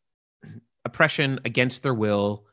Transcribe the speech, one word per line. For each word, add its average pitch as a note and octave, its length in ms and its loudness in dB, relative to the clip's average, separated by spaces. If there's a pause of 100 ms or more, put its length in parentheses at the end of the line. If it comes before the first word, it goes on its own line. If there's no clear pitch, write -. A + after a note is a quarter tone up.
(420)
<clears throat> - 420 -18
oppression C#3+ 600 0
against B2 380 0
their C3+ 120 0
will, G#2 580 0